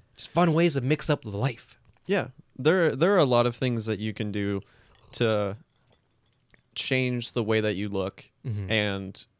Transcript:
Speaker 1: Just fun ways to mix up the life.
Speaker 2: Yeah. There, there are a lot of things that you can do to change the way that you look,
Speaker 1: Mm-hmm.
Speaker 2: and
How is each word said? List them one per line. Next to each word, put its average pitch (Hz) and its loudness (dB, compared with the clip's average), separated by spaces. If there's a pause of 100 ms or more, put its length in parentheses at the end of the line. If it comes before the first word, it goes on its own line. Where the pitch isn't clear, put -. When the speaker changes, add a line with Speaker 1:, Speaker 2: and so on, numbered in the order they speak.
(160)
Speaker 1:
Just - -12
fun 170 2
ways 165 2
to 131 -2
mix 143 0
up 147 0
the 110 -10
life. 113 -4 (300)
Speaker 2:
Yeah. 180 -2 (280)
There, 156 4
there 165 4
are 196 4
a 156 6
lot 120 4
of 120 0
things 117 -2
that 110 -2
you 107 -4
can 107 -4
do 101 -2 (540)
to 104 0 (1160)
change 127 -2
the 120 -2
way 110 2
that 107 0
you 101 -4
look, 98 -6 (160)
Speaker 1:
Mm-hmm. 104 -6
Speaker 2:
and 98 -2 (140)